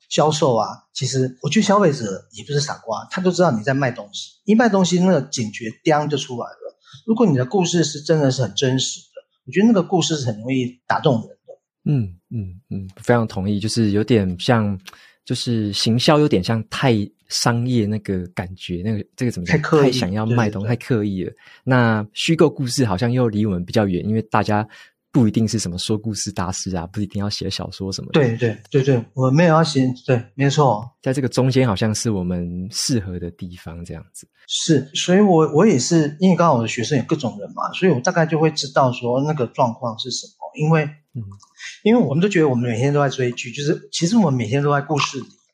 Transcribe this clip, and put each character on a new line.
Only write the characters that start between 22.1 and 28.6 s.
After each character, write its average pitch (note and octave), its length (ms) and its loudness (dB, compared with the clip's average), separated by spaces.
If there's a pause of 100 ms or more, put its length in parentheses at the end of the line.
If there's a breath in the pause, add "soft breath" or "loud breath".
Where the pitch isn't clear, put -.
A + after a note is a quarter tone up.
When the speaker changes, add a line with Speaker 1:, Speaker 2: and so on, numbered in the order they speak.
Speaker 2:
虚 - 220 0
构 D#3 160 4
故 C#3 160 -6
事 B2 180 0
好 G2 120 -2
像 A#2+ 160 -2
又 B2 160 2
离 G#2+ 180 0
我 G#2 60 0
们 F2 120 -4
比 - 80 -12
较 G#2+ 140 2
远， F2 180 -2
因 G#2 80 -2
为 A2 100 0
大 G#2+ 200 -2
家 G#2+ 240 0 (460 loud breath)
不 B2 160 6
一 - 20 4
定 A2+ 160 0
是 G#2 100 -2
什 G2+ 140 -4
么 F2 80 -8
说 G#2+ 180 -2
故 G#2+ 160 -6
事 G2+ 200 -6
大 F2+ 180 -4
师 F#2 240 -6
啊， E2+ 140 -4
不 G#2+ 120 -8
一 G2+ 60 -4
定 G2+ 160 -8
要 G2+ 80 -4
写 - 180 -6
小 F#2 220 -8
说 F#2+ 220 -8
什 - 100 -10
么 - 80 -14
的。 D#3+ 100 4
Speaker 1:
对， A#2 160 0
对， A2+ 220 -2 (140)